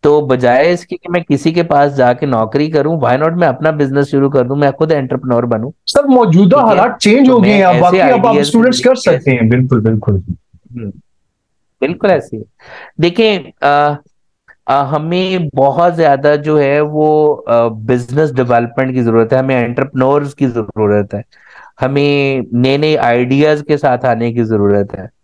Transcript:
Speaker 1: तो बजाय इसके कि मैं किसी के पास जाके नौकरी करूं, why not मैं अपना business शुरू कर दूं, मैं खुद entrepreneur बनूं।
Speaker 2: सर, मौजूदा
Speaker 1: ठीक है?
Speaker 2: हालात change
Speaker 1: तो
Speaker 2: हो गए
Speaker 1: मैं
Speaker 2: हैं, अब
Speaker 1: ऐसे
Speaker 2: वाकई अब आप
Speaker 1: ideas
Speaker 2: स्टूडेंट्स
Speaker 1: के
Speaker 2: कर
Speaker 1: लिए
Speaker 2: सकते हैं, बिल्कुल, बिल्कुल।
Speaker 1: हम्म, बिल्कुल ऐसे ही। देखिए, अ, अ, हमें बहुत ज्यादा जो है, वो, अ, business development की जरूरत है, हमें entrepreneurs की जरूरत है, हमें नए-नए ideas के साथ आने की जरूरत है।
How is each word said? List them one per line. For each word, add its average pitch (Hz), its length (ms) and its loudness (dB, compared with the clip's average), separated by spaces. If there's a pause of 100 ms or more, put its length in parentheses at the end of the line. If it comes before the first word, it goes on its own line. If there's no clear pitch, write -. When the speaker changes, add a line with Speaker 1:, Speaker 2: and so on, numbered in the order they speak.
Speaker 1:
तो 147 180 2
बजाय 127 520 2
इसके 175 220 -8
कि - 140 -16
मैं 175 140 -2
किसी 143 280 -2
के 170 120 0
पास 143 300 0
जाके 123 320 0
नौकरी 131 440 -2
करूं, 156 300 -2
why 127 220 0
not 165 120 -2
मैं 175 140 0
अपना 156 240 -2
business 143 340 -2
शुरू 139 240 0
कर 135 140 0
दूं, 127 120 -4
मैं 143 160 0
खुद 160 200 -2
entrepreneur 127 540 -2
बनूं। 120 260 -4 (140)
Speaker 2:
सर, 285 200 0
मौजूदा 214 520 4
Speaker 1:
ठीक 240 120 2
है? 190 80 4
Speaker 2:
हालात 226 200 0
change 254 300 4
Speaker 1:
तो 262 60 4
Speaker 2:
हो 240 60 4
गए 196 100 2
Speaker 1:
मैं 208 80 2
Speaker 2:
हैं, 196 60 2
अब 180 120 4
Speaker 1:
ऐसे 160 60 2
Speaker 2:
वाकई 180 180 2
अब 170 60 2
आप 190 200 2
Speaker 1:
ideas 147 200 2
Speaker 2:
स्टूडेंट्स 233 340 2
Speaker 1:
के - 40 -10
Speaker 2:
कर 247 60 4
Speaker 1:
लिए 254 120 0
Speaker 2:
सकते 143 300 0
हैं, 117 180 0
बिल्कुल, 127 320 0
बिल्कुल। 107 340 0
Speaker 1:
हम्म, 98 760 -10 (920)
बिल्कुल 175 280 -4
ऐसे 143 280 -2
ही। 107 60 -12 (560)
देखिए, 175 540 0 (100)
अ, 143 320 2 (720)
अ, - 20 -12
हमें 160 840 -2
बहुत 139 400 2
ज्यादा 147 400 2
जो 151 220 -2
है, 143 240 0
वो, 151 520 0
अ, 117 360 0
business 123 640 -2
development 123 600 -2
की 127 100 -2
जरूरत 113 300 2
है, 131 60 2
हमें 135 160 -2
entrepreneurs 131 800 -2
की 139 140 -2
जरूरत 104 680 -2
है, 101 100 -8 (560)
हमें 139 640 -2 (100)
नए-नए 139 420 0
ideas 135 680 0
के 147 160 -2
साथ 135 280 -2
आने 117 280 -2
की 117 100 -2
जरूरत 101 440 0 (100)
है। 92 120 -14 (140)